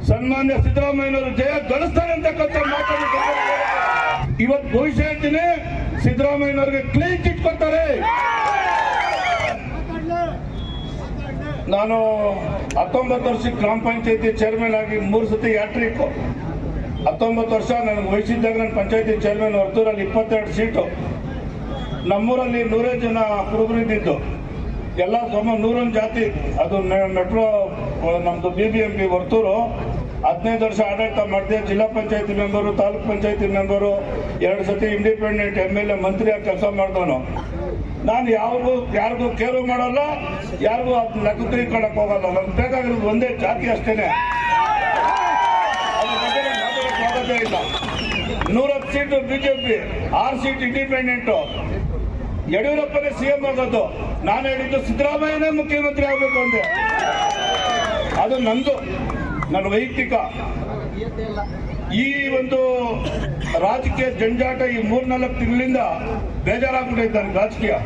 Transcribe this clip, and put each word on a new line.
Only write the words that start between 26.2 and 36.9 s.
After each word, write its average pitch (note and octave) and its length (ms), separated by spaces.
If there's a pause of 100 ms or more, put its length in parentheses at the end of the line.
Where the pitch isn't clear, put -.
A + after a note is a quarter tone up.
ಅದು F#3+ 140 (120)
ಮೆ-, F#3+ 280
ಮೆಟ್ರೋ, G#3+ 280 (800)
ನಮ್ದು F3 320
ಬಿ G#3 160
ಬಿ A3 140
ಎಂ G3+ 120
ಪಿ F#3+ 140
ವರ್ತೂರು. G3 420 (720)
ಹದಿನೈದು A3 400
ವರ್ಷ G#3+ 120 (120)
ಆಡಳಿತ G#3+ 280 (120)
ಮಾಡಿದೆ, G3 260 (120)
ಜಿಲ್ಲಾ G3+ 160 (120)
ಪಂಚಾಯತಿ G#3 420
ಮೆಂಬರು, G3+ 300 (100)
ತಾಲೂಕ್ G#3 300
ಪಂಚಾಯತಿ G#3 460
ಮೆಂಬರು, G3+ 360 (560)
ಎರಡು G3 220
ಸತಿ G3+ 260
ಇಂಡಿಪೆಂಡೆಂಟ್ G#3 720
ಎಮ್ G3 160
ಎಲ್ G#3 140
ಎ, - 100
ಮಂತ್ರಿಯಾಗಿ G#3 440
ಕೆಲಸ F#3+ 140 (160)
ಮಾಡಿದವನು. F#3 380 (920)